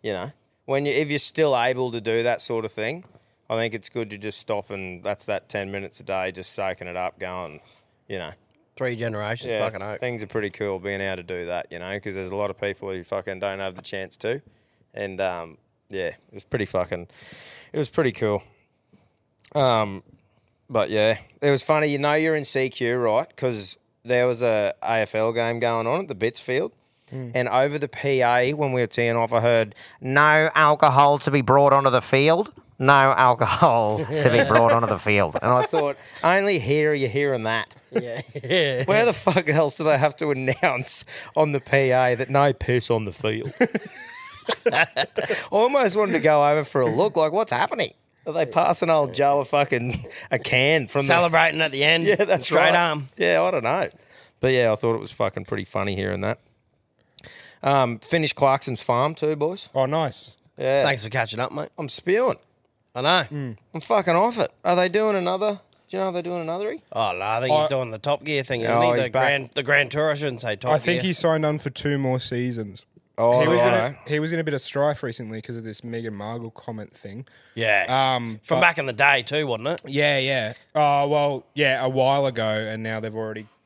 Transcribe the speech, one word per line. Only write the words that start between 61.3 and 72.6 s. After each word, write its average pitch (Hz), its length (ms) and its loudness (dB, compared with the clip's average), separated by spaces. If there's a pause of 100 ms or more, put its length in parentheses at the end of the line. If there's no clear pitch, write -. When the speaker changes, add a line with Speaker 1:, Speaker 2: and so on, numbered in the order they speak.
Speaker 2:
up, 127 120 -4
mate. 151 260 -8
Speaker 1:
I'm 151 100 -8
spewing. 220 480 -2 (580)
Speaker 2:
I 123 80 -6
know. 160 280 2
Speaker 3:
Mm. 135 260 -10 (180)
Speaker 1:
I'm 160 60 -8
fucking 180 340 2
off 226 240 0
it. - 120 0 (140)
Are 175 120 2
they 180 120 2
doing 208 280 0
another? 190 440 -2 (280)
Do - 80 -10
you 190 60 -2
know 190 60 -2
if 180 60 -6
they're 175 80 -4
doing 175 200 -6
another? 190 340 -6 (160)
Speaker 2:
Oh, 110 200 -2
no, 90 120 -6
I 113 160 0
think 131 140 0
he's 151 100 4
Speaker 3:
I 156 40 0
Speaker 2:
doing 131 220 -2
the 110 80 -10
Top 143 260 -2
Gear 147 180 -2
thing, 123 200 -4
isn't 113 100 0
Speaker 1:
Oh, 117 80 4
Speaker 2:
he? 120 160 6
Speaker 1:
he's 131 80 0
Speaker 2:
The 123 60 -4
Speaker 1:
back. 131 120 2
Speaker 2:
Grand, 135 320 0
the 143 80 -2
Grand 143 300 2
Tour, 151 180 0
I 147 40 0
shouldn't 139 260 -6
say 113 160 -4
Top 127 160 -2
Speaker 3:
I 151 60 4
think 165 240 0
Speaker 2:
Gear. 185 60 -2
Speaker 3:
he 180 40 0
signed 156 340 0
on 151 140 0
for 139 100 -8
two 143 280 -2
more 131 200 0
seasons. 120 640 -6 (340)